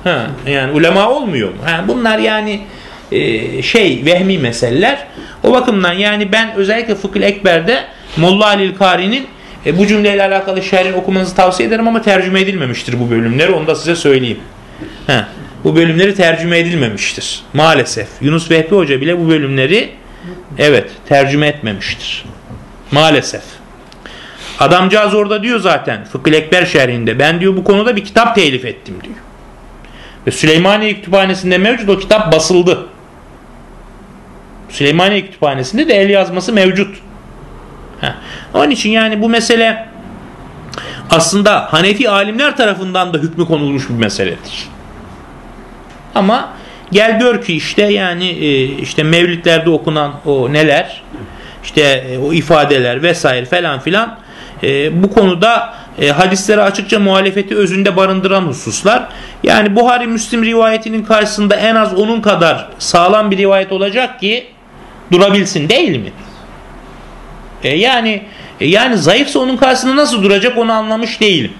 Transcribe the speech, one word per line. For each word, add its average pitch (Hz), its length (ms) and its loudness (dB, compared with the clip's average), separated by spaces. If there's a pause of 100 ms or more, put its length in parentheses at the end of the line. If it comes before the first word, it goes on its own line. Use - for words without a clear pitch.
Ha, 147 240 -2 (200)
yani 139 240 -2
ulema 185 380 2
olmuyor 190 400 -2
mu? - 60 -10 (100)
Ha, 165 220 -2
bunlar 226 320 0
yani, 214 420 -2 (500)
e, 120 500 -2
şey, 151 440 -2
vehmi 185 320 2
meseleler. 135 640 -2 (440)
O - 80 4
bakımdan 220 420 2
yani 208 380 -2
ben 220 240 0
özellikle 214 400 -2
Fıkıh-ül 196 260 -4
Ekber'de 196 640 0 (340)
Molla 190 280 4
Ali'l 196 320 0
Kari'nin, 196 500 0 (380)
e, 165 120 0
bu 196 100 4
cümleyle 202 360 2
alakalı 190 400 -2
şerhini 185 320 0
okumanızı 185 400 -2
tavsiye 185 340 2
ederim 226 180 0
ama 226 140 0
tercüme 190 400 2
edilmemiştir 135 580 -4
bu 120 100 -2
bölümleri. 117 420 2
Onu 156 160 0
da 156 80 2
size 165 200 -2
söyleyeyim. 131 440 2 (680)
Ha, 120 200 0 (360)
bu 156 120 2
bölümleri 170 400 2
tercüme 170 440 2
edilmemiştir. 147 840 -4 (120)
Maalesef. 143 540 2 (140)
Yunus 160 300 0
Vehbi 160 240 2
Hoca 143 260 2
bile 170 180 -2
bu 165 100 0
bölümleri, 147 600 0 (680)
evet, 139 320 4 (200)
tercüme 143 380 2
etmemiştir. - 760 -6 (680)
Maalesef. 143 520 2 (1160)
Adamcağız 185 540 4
orada 208 300 0
diyor 233 160 -2
zaten 139 460 0
Fıkıh-ül 151 280 0
Ekber 156 320 2
şerhinde, 123 540 0
"Ben," 160 200 2
diyor, 190 180 2
"bu 185 60 -4
konuda 208 320 2
bir 202 100 -4
kitap 233 300 2
telif 135 300 0
ettim," 101 380 -12
diyor. 233 120 -16 (1120)
Ve 131 40 -2
Süleymaniye 190 600 2
Kütüphanesi'nde 185 640 0
mevcut, 214 320 0
o 190 80 4
kitap 190 360 2
basıldı. 175 540 2 (1800)
Süleymaniye 175 520 0
Kütüphanesi'nde 147 640 -2
de 320 60 4
el 196 160 4
yazması 185 440 0
mevcut. 190 440 0 (1040)
Ha. 139 140 -6 (380)
Onun 294 160 2
için 226 200 -2
yani 220 320 0
bu 226 80 0
mesele 226 580 0 (1200)
aslında 190 640 2
Hanefi 202 360 2
alimler 220 480 0
tarafından 185 560 -2
da 160 40 -2
hükmü 165 280 -2
konulmuş 143 440 -2
bir 123 40 -4
meseledir. 98 720 -4 (1500)
Ama 220 340 0 (420)
gel 214 280 2
gör 240 220 2
ki 175 140 -4
işte 156 280 -2
yani, 185 460 -2
e, 147 340 0
işte 139 400 -4
mevlitlerde 170 680 0
okunan 151 440 -2 (120)
o 139 280 0
neler, 151 480 0 (600)
işte, - 180 -2
e, 131 360 0
o 143 160 -2
ifadeler 143 680 2
vesaire 143 420 0
falan 160 340 -2
filan, 220 380 -2 (460)
e, 156 400 0
bu 202 100 0
konuda, 202 600 2 (280)
e, 143 80 2
hadislere 190 520 2
açıkça 196 380 0
muhalefeti 196 560 0
özünde 196 400 0
barındıran 190 460 2
hususlar. 180 680 -2 (360)
Yani 208 320 2
Buhari 240 320 2
Müslim 226 380 -2
rivayetinin 220 580 0
karşısında 208 520 2
en 220 200 2
az 214 180 2
onun 214 280 0
kadar 170 460 2 (120)
sağlam 196 520 2
bir 196 60 0
rivayet 196 340 2
olacak 202 480 -2
ki 220 280 -2 (640)
durabilsin, 180 580 2
değil 233 300 2
mi? 98 120 -10 (1500)
E, 139 140 0
yani, 220 460 0 (380)
e, - 60 0
yani 220 300 2
zayıfsa 208 420 2
onun 254 180 0
karşısında 262 380 2
nasıl 247 280 2
duracak 202 340 2
onu 226 140 0
anlamış 220 500 -2
değilim. 170 380 0